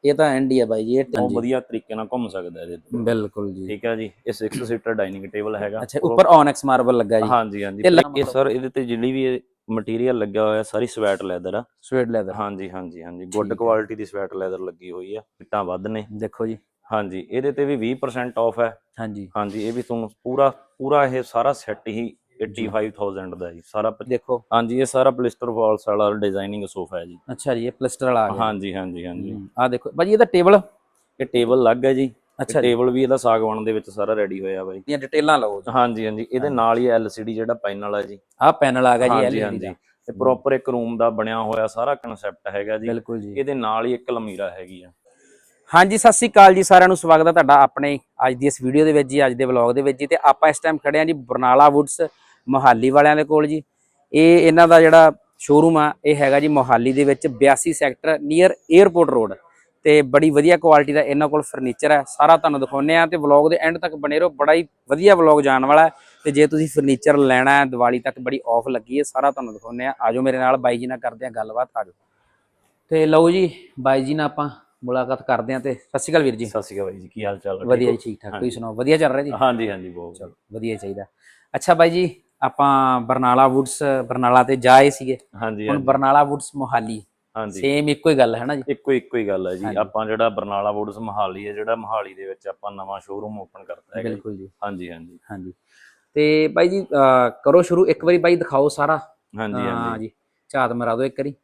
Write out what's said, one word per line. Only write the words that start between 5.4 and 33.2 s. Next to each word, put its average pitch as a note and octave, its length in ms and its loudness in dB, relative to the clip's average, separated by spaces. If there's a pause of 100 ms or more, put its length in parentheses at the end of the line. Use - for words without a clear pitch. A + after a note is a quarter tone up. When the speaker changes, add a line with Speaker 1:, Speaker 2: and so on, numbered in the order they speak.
Speaker 2:
ਹੈਗਾ। G#2 260 -8
Speaker 1:
ਅੱਛਾ, - 220 -8
Speaker 2:
ਉਹ F3 60 -2
Speaker 1:
ਉੱਪਰ A#2 160 2
ਓਨਿਕਸ D3 400 2
ਮਾਰਬਲ B2+ 320 0
ਲੱਗਾ A2 220 0
ਜੀ। A2 80 -2
Speaker 2:
ਹਾਂਜੀ, G#2+ 360 -2
ਹਾਂਜੀ। G2 200 -8
Speaker 1:
ਤੇ F#3 60 4
Speaker 2:
ਤੇ F3 60 4
Speaker 1:
ਲ- E3 60 6 (160)
Speaker 2:
ਇਹ C#3 60 -2
ਸਰ, C3+ 240 0
ਇਹਦੇ B2+ 220 -4
ਤੇ C3 160 -6
ਜਿਹੜੀ A#2 260 -4
ਵੀ C3 120 -4
ਇਹ B2+ 160 -2 (300)
ਮਟੀਰੀਅਲ A2+ 480 -4
ਲੱਗਿਆ G#2 260 -2
ਹੋਇਆ G#2+ 200 0
ਸਾਰੀ A2+ 240 -4
ਸਵੈਟ G2+ 360 -2
ਲੈਦਰ F#2 300 -8
ਆ। A#2 100 -6 (180)
Speaker 1:
ਸਵੈਟ B2+ 260 -4
ਲੈਦਰ। G#2 260 -6
Speaker 2:
ਹਾਂਜੀ, G2+ 360 -10
ਹਾਂਜੀ, F2 340 -16
ਹਾਂਜੀ। F2 220 -18
ਗੁੱਡ G#2 200 -4
Speaker 1:
ਠੀਕ G2+ 60 -10
ਹੈ। A2 40 -6
Speaker 2:
ਕੁਆਲਿਟੀ A2 400 -2
ਦੀ G#2+ 100 -12
ਸਵੈਟ G2 280 -12
ਲੈਦਰ F#2 260 -8
ਲੱਗੀ F2+ 320 -14
ਹੋਈ F#2 240 -14
ਆ, A2 60 -14 (200)
ਇੱਟਾਂ G2+ 220 -6
ਵੱਧ F#2 240 -8
ਨੇ। G#2+ 260 -10
Speaker 1:
ਦੇਖੋ A2+ 340 -10
ਜੀ। A2 100 -12 (340)
Speaker 2:
ਹਾਂਜੀ, F#2+ 400 -8
ਇਹਦੇ C3 200 -4
ਤੇ C#3 140 -4
ਵੀ C#3 100 -4
ਵੀਹ A#2 200 -6
ਪਰਸੈਂਟ B2 420 -8
ਆਫ A2+ 220 -2
ਹੈ। A2+ 180 -4 (220)
Speaker 1:
ਹਾਂਜੀ। G#2 380 -12
Speaker 2:
ਹਾਂਜੀ, G#2 300 -6
ਇਹ A#2 60 -6
ਵੀ B2 80 -8
ਤੁਹਾਨੂੰ A#2 280 -8 (140)
ਪੂਰਾ, C3+ 260 0
ਪੂਰਾ C#3 560 -2
ਇਹ B2+ 180 -4
ਸਾਰਾ B2 300 -2
ਸੈੱਟ - 340 -12
ਹੀ G#2+ 60 -10
Speaker 1:
ਜੀ। A#2 220 -10 (280)
Speaker 2:
ਏਟੀ G#2+ 240 -8
ਫਾਈਵ G#2+ 240 -4
ਥਾਊਜੈਂਡ F#2+ 440 -10
ਦਾ F2+ 160 -12
ਜੀ, E2+ 140 -20
ਸਾਰਾ G#2+ 260 -4
ਪ- G#2+ 120 -18
Speaker 1:
ਦੇਖੋ। B2 400 -6 (100)
Speaker 2:
ਹਾਂਜੀ, A#2 260 -2
ਇਹ C3+ 60 0
ਸਾਰਾ C3 260 0
ਪਲਿਸਟਰ A#2+ 380 -6
ਵਾਲਸ A2 380 -2
ਵਾਲਾ G#2 240 0
ਡਿਜ਼ਾਈਨਿੰਗ G2+ 560 -6
ਸੋਫਾ F2+ 320 -12
ਹੈ E2+ 60 -14
ਜੀ। F2 120 -20 (140)
Speaker 1:
ਅੱਛਾ B2+ 240 -6
ਜੀ, A#2 100 -8
ਇਹ B2 60 -6
ਪਲਿਸਟਰ C3 340 -8
ਵਾਲਾ A#2+ 180 0
ਆ G2+ 60 -2
ਗਿਆ। G2+ 140 -4
Speaker 2:
ਹਾਂਜੀ, G2+ 300 -6
ਹਾਂਜੀ, F2+ 320 -10
ਹਾਂਜੀ। F#2 280 -12
Speaker 1:
ਹੂੰ, G2 140 -14 (100)
ਆਹ B2+ 120 0
ਦੇਖੋ। - 260 -8
ਬਾਈ F#3 180 0
ਇਹਦਾ A3 120 4
ਟੇਬਲ? F#3+ 360 4 (580)
Speaker 2:
ਇਹ C3 60 -4
ਟੇਬਲ B2 360 0
ਅਲੱਗ B2 240 2
ਹੈ C3+ 80 2
ਜੀ। C3 180 -2 (300)
Speaker 1:
ਅੱਛਾ C#3 200 -2
ਜੀ। B2 60 0
Speaker 2:
ਟੇਬਲ B2 220 0
ਵੀ B2+ 140 0
ਇਹਦਾ C3 140 0
ਸਾਗਵਾਨ A2 460 0